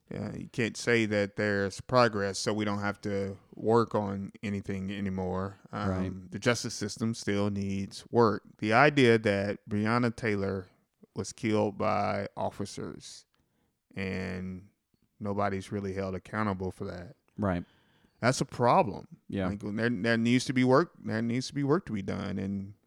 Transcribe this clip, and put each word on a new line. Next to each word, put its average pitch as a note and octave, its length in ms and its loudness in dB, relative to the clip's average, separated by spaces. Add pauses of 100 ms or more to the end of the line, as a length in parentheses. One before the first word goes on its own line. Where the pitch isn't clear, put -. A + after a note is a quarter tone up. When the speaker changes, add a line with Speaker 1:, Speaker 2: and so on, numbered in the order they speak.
(120)
Speaker 1:
Yeah, G2+ 240 -8
you - 160 -12
can't A2+ 240 -2
say A#2 300 2
that G#2 280 0
there's G2+ 460 0
progress, G#2+ 580 2
so A2 140 0
we G#2+ 120 0
don't G2+ 160 0
have G2+ 220 -4
to G2 340 -4 (200)
work A2+ 400 2
on G2 340 -4 (140)
anything G2 480 -4
anymore. F#2+ 640 -4 (140)
Um, G#2 180 -2
Speaker 2:
Right. F#2 400 -4
Speaker 1:
the G#2 80 -8
justice A#2 360 0
system A2+ 400 -4
still G2+ 360 0
needs G2 640 -6
work. A2+ 300 4 (160)
The G#2+ 140 0
idea C3 460 8
that G2+ 500 0
Breonna A2+ 460 2
Taylor G2 520 -2 (500)
was - 160 -8
killed G#2 440 0
by G2+ 600 -2
officers - 880 -8 (720)
and F#2 640 -6 (580)
nobody's G2+ 520 -2
really G2 220 -4
held F#2+ 200 -4
accountable F#2+ 560 -4
for - 140 -10
that. F2+ 300 -10 (240)
Speaker 2:
Right. F#2 260 0 (560)
Speaker 1:
That's B2 200 2
a D#3 40 2
problem. B2 640 2 (200)
Speaker 2:
Yeah. F#2+ 200 0
Speaker 1:
Like, G2+ 140 -4
there, A2 280 0
there A#2 260 2
needs A#2+ 300 4
to C3+ 60 -4
be B2+ 120 4
work. C3 280 6 (120)
There G#2+ 180 -2
needs A#2 260 -2
to D3+ 60 -12
be C#3+ 100 -2
work D3+ 220 2
to G#2+ 60 -8
be G2+ 100 -2
done. F#2+ 360 -4
And, G2 360 -4 (120)